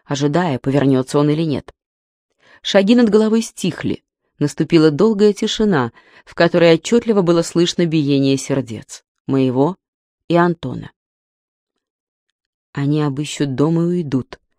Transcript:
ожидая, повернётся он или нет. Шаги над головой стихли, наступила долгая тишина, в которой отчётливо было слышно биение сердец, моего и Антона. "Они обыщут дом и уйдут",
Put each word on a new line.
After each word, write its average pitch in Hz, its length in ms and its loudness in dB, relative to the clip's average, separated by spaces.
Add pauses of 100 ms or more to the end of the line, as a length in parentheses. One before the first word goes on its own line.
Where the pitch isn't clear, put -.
ожидая, 147 540 -2
повернётся 135 600 0
он 147 120 2
или 156 120 -2
нет. 151 300 -6 (880)
Шаги 202 320 2
над 240 140 4
головой 214 340 2
стихли, - 600 -6 (340)
наступила 156 520 2
долгая 208 420 2
тишина, 190 600 -2 (320)
в - 100 -20
которой 170 400 4
отчётливо 220 480 0
было 170 200 2
слышно 175 440 -2
биение 139 500 0
сердец, 123 680 -8 (220)
моего 135 500 0 (520)
и 170 80 0
Антона. 165 560 -2 (1800)
"Они 147 300 -2
обыщут 143 540 -6
дом 160 240 0
и 170 40 0
уйдут", 156 540 -4 (200)